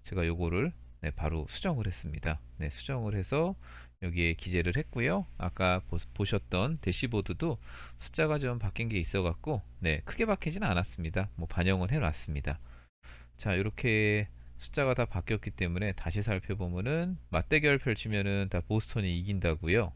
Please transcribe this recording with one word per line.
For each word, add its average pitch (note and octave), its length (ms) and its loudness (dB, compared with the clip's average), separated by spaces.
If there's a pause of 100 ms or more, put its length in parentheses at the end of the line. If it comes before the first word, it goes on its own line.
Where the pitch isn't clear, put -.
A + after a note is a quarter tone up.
제가 F#2 240 0
요거를, F2 440 0 (300)
네, D#2+ 100 -2
바로 D2+ 380 -2
수정을 C3 380 -2
했습니다. D#2 520 -4 (180)
네, D2+ 120 -4
수정을 A2+ 460 -4
해서 D3+ 400 0 (460)
여기에 E2+ 340 2
기재를 F2 420 2
했고요. D#3 480 0 (120)
아까 F#2 520 2
보-, F2+ 80 0 (160)
보셨던 G#2 680 0
대시보드도 A#2 760 0 (400)
숫자가 D3+ 420 0
좀 B2 200 0
바뀐 A2 300 0
게 A2 100 2
있어갖고, F#2 600 0 (180)
네, D#2 260 2
크게 - 200 -2
바뀌진 F#3+ 380 0
않았습니다. F#2 720 0
뭐, E2 120 -4
반영은 F#2 440 2
해놨습니다. D#2 680 0 (760)
자, F#2+ 200 0
요렇게 G#2+ 680 2 (300)
숫자가 C3+ 360 0
다 A#2+ 120 2
바뀌었기 G#2 460 -2
때문에 F#2 420 0
다시 F#2 280 -2
살펴보면은 G2+ 960 0 (120)
맞대결 C#3+ 500 4
펼치면은 G2+ 680 0
다 F2 180 0
보스턴이 G#2 520 0
이긴다고요. F2+ 760 2